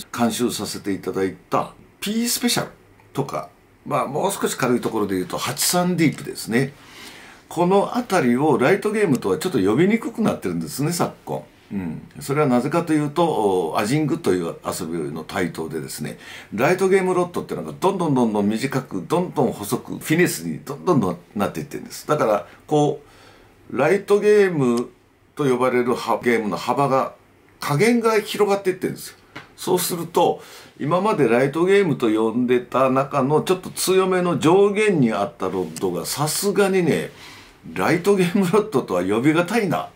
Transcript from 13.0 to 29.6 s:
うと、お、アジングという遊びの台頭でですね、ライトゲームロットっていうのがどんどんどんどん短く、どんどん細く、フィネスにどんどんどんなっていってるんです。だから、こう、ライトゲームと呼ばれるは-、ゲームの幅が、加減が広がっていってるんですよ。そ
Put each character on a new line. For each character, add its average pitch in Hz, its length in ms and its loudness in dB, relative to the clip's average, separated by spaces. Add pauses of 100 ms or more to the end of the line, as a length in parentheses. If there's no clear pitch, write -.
う 143 60 -4
と、 104 600 0
お、 87 40 -2
ア 104 80 0
ジ 135 140 2
ン 156 80 0
グ 147 100 -2
と 104 160 0
い 90 80 0
う 85 140 -6 (100)
遊 85 220 -6
び 82 100 -6 (140)
の 80 120 -10
台 90 300 -4
頭 80 160 -8
で 78 100 -6
で 69 80 -10
す - 140 -12
ね、 58 160 -10 (340)
ラ 131 200 0
イ 185 60 2
ト 190 120 2
ゲ 190 80 4
ー 190 60 2
ム 185 100 0
ロ 180 120 2
ッ 175 40 -10
ト - 140 -6
っ - 20 -10
て - 80 -8
い - 40 -6
う 87 40 -8
の 80 60 -10
が 147 120 -12
ど 190 120 2
ん 196 80 -4
ど 170 100 -2
ん 139 60 2
ど 127 100 4
ん 110 80 0
ど 104 80 0
ん 101 80 2
短 123 320 -2
く、 87 260 -8
ど 165 120 0
ん 180 120 -4
ど 143 120 0
ん 107 80 0
細 104 260 -6
く、 - 220 -10
フ - 0 -
ィ - 180 0
ネ 175 100 4
ス 85 200 -6
に 78 180 -6
ど - 120 -10
ん 160 60 -16
ど 170 120 2
ん 135 40 4
ど 95 120 0
ん - 60 -6 (180)
な - 140 0
っ - 20 -16
て - 80 -6
い 76 40 -8
っ - 40 -10
て - 100 -12
る - 40 -10
ん - 40 -16
で - 60 -18
す。 - 160 -16
だ 151 100 0
か 139 80 0
ら、 104 220 0 (180)
こ 147 380 0 (680)
う、 113 60 -6
ラ 147 160 4
イ 202 100 0
ト 208 160 4
ゲ 208 280 6
ー 185 40 0
ム 123 380 0 (460)
と 147 80 -4
呼 127 140 2
ば 127 120 2
れ 123 140 2
る 120 100 0
は-、 110 300 -2
ゲ 120 140 4
ー 107 40 0
ム 104 80 -4
の 85 80 -4
幅 127 300 0
が、 131 260 0 (460)
加 143 180 -2
減 233 220 4
が 220 200 2
広 202 300 0
が 196 80 2
っ 196 60 -6
て 185 80 0
い - 20 0
っ - 40 -4
て - 100 -6
る 139 60 -4
ん - 20 -10
で - 40 -16
す - 100 -14
よ。 - 80 -20 (380)
そ - 200 0